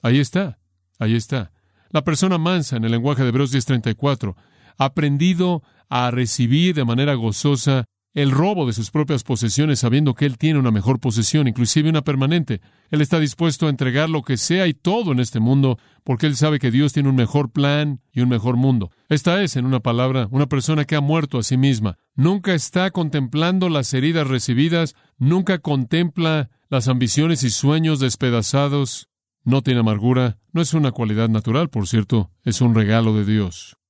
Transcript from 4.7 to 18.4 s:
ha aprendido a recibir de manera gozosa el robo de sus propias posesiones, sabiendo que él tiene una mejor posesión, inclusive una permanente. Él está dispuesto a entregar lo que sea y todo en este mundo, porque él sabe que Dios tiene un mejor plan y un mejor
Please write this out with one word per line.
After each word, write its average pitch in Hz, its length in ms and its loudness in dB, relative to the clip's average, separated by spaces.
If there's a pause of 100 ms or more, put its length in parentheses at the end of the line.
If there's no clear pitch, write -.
ha 135 100 0
aprendido 165 760 0 (260)
a 123 220 -2
recibir 127 640 0
de 147 100 0
manera 131 300 0
gozosa 127 720 0 (280)
el 143 200 0
robo 170 340 0
de 120 60 -2
sus 110 180 -6
propias 143 320 -2
posesiones, 131 560 0
sabiendo 131 340 2
que 143 140 0
él 127 100 -2
tiene 151 220 2
una 123 140 2
mejor 110 280 2
posesión, 123 460 0
inclusive 123 420 0
una 156 140 0
permanente. 139 580 -2 (300)
Él 151 100 0
está 156 200 2
dispuesto 156 460 0
a 151 40 2
entregar 139 400 0
lo 151 120 -2
que 131 140 -2
sea 180 300 0
y 156 80 0
todo 190 380 -2
en 123 80 2
este 117 180 -2
mundo, 127 400 2 (240)
porque 127 240 -2
él 143 100 0
sabe 147 220 2
que 123 140 0
Dios 139 200 2
tiene 143 160 0
un 135 60 2
mejor 127 380 0
plan 143 480 -2 (120)
y 120 80 -4
un 123 80 2
mejor 120 280 0